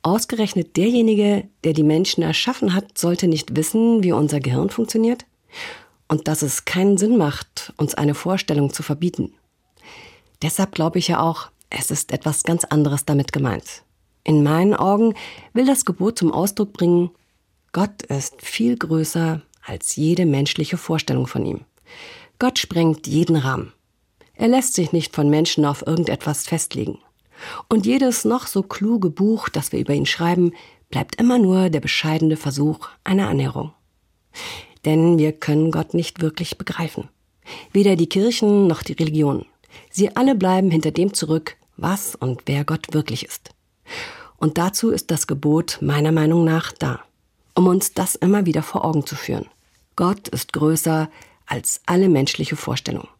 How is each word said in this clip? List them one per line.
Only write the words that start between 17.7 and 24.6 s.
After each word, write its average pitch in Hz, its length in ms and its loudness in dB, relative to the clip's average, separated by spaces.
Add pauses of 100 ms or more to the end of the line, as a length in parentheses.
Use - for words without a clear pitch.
Gott 202 320 -4
ist - 380 -8
viel 117 360 -2
größer 160 640 -2 (220)
als - 320 -8
jede 175 300 2
menschliche 143 520 0
Vorstellung 131 500 -2
von - 180 -4
ihm. - 160 -6 (760)
Gott 247 220 0
sprengt 165 480 0
jeden 165 280 2
Rahmen. 131 380 -2 (640)
Er 226 120 0
lässt 254 260 2